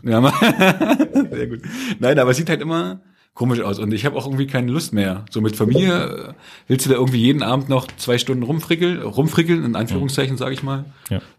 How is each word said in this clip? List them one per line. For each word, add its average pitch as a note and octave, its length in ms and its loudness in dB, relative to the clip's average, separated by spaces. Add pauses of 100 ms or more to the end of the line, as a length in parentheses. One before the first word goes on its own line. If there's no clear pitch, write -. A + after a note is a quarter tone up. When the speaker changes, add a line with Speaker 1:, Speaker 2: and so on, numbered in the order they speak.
Speaker 1:
Ja, A#2 180 2
ma-, C#3 100 6
<laughs> F#3+ 680 4 (340)
sehr B2 160 -4
gut. A#2+ 140 -10 (380)
Nein, C#3 200 4
aber B2+ 120 4
es B2+ 60 2
sieht E3 120 -4
halt D3 120 -2
immer E3 400 -4 (320)
komisch A#2+ 280 0
aus G2 180 -4
und G#2+ 140 -2
ich G#2+ 120 -2
hab C#3 100 -2
auch B2+ 120 -4
irgendwie C3+ 180 -2
keine B2 260 -2
Lust D#3+ 220 -4
mehr. G2 380 -2
So A2 100 -2
mit G#2+ 140 0
Familie, D#3+ 380 2 (360)
äh, - 40 -18 (340)
willst C3 180 0
du C3 60 2
da B2+ 60 6
irgendwie B2+ 240 2
jeden C3+ 200 4
Abend C3 280 -2
noch C3 180 0 (100)
zwei A#2+ 220 0
Stunden B2+ 240 -2
rumfrickeln, E3 580 -2
rumfrickeln, D#3+ 640 2
in A#2 120 -2
Anführungszeichen, C3 640 -2
sag B2+ 160 -4
ich C3+ 80 -8
mal. C3+ 240 -4 (240)
Speaker 2:
Ja. G2 120 -2 (180)